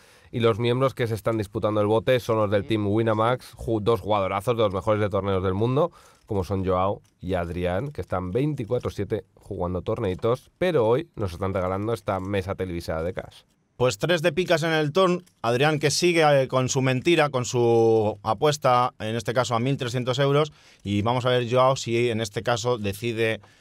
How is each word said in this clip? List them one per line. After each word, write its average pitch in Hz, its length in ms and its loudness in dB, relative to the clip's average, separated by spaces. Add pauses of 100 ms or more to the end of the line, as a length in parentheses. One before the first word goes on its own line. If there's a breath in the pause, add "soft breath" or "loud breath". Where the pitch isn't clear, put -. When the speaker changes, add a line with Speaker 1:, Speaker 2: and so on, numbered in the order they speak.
(300 soft breath)
Speaker 1:
Y 120 100 -6
los 113 180 2
miembros 123 360 0
que 123 120 -2
se 110 80 -4
están 113 240 -2
disputando 107 420 -2
el 104 60 2
bote 110 340 2
son 113 160 -2
los 107 140 0
del 101 160 0
Team 107 200 0
Winamax, 113 680 0
ju-, 113 260 -4
dos 104 200 2
jugadorazos 98 560 0
de 113 60 2
los 101 120 2
mejores 104 260 0
de 104 80 0
torneos 98 340 0
del 95 120 0
mundo, 127 380 0 (340 soft breath)
como 98 180 -4
son 95 200 -2
Joao 92 380 0 (180)
y 90 140 -4
Adrián, 87 540 -2
que 143 120 -10
están 90 300 -6
veinticuatro 123 600 -2
siete 101 340 -6 (100)
jugando 90 480 -6
torneitos, 110 720 -4
pero 156 300 2
hoy - 300 0
nos 95 160 -6
están 95 200 -4
regalando 98 400 -2
esta 104 280 -4
mesa 98 340 -4
televisada 85 480 -6
de 90 100 -4
cash. - 300 -14 (400)
Speaker 2:
Pues 127 160 0
tres 165 240 0
de 170 100 0
picas 170 300 0
en 165 80 -2
el 156 220 0
turn. 180 320 2 (180)
Adrián, 139 380 2
que 147 100 0
sigue, 170 320 2
eh, 143 240 4
con 127 220 0
su 135 140 0
mentira, 147 480 2
con 123 140 -2
su 113 760 4
apuesta, 127 800 2
en 110 160 -4
este 117 180 -4
caso 123 220 2
a - 20 2
mil 131 180 0
trescientos 123 440 -2
euros. 143 320 2 (320 soft breath)
Y 101 180 0
vamos 120 240 0
a 127 40 4
ver 123 200 0
Joao 127 240 4
si 120 340 0
en 110 120 -2
este 113 240 -6
caso 120 340 0
decide 110 600 -4 (200 soft breath)